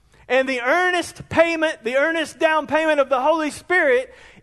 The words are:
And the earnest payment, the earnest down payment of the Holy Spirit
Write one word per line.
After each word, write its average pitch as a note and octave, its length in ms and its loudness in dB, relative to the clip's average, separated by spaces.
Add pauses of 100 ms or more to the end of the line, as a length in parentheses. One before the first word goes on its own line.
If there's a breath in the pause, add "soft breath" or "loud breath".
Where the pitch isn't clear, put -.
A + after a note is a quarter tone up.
(280 soft breath)
And C4 200 0
the B3+ 140 -4
earnest F4 680 -2
payment, D#4+ 560 0
the B3 140 -2
earnest D#4+ 420 -2
down D#4 280 2
payment D#4 340 0
of C4+ 80 0
the C4 100 0
Holy D4+ 320 0
Spirit C#4+ 600 0 (300 loud breath)